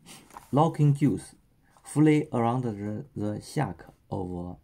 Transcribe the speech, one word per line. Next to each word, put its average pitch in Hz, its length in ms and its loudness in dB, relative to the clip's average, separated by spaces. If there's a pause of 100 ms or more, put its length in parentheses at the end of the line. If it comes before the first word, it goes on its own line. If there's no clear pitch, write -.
(520)
Locking 147 420 4
juice, 131 420 0 (480)
fully 151 500 2
around 120 300 0
the, 104 420 -6 (100)
the 104 260 -4
shack 107 440 -6 (240)
of 90 540 -8